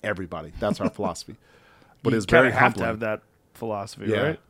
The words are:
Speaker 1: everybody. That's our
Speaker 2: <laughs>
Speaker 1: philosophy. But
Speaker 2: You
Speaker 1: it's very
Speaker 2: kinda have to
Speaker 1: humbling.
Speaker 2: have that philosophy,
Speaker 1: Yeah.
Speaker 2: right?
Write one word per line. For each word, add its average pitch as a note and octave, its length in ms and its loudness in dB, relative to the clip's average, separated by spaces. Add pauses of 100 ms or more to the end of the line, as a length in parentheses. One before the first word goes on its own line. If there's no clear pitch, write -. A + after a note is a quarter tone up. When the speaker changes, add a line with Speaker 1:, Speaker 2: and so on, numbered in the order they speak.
Speaker 1:
everybody. E2+ 560 -6
That's - 200 -2
our - 100 -2
Speaker 2:
<laughs> - 20 -2
Speaker 1:
philosophy. - 440 -6 (680)
But - 100 0
Speaker 2:
You A2+ 40 4
Speaker 1:
it's G2+ 100 -2
very C3 240 8
Speaker 2:
kinda - 100 0
have F#3+ 140 4
to - 100 -2
Speaker 1:
humbling. - 20 0
Speaker 2:
have A2+ 140 -4
that A2 200 -4 (380)
philosophy, G#2 480 -8
Speaker 1:
Yeah. G#2 140 2
Speaker 2:
right? D#3 180 0 (100)